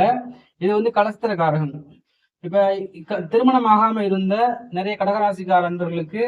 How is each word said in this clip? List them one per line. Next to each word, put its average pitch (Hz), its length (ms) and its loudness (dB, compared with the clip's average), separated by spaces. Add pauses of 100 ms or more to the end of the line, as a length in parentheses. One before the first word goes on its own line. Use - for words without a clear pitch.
(580)
இது 185 140 0
வந்து 220 180 0
கலஸ்திர 214 440 -2
காரகம். 156 380 0 (720)
இப்ப 180 140 -2 (460)
க-, 196 200 -6
திருமணம் 247 420 2
ஆகாம 220 360 4
இருந்த 190 320 0 (360)
நிறைய 190 260 -4
கடகராசிக்கார 190 640 0
நண்பர்களுக்கு 170 640 -4